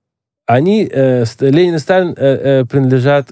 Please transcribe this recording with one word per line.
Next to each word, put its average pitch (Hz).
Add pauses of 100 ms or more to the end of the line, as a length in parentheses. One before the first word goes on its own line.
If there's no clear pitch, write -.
(460)
они, 175
э, 131
Ст-, -
Ленин 165
и -
Сталин, 180
э, 135
э, -
принадлежат 135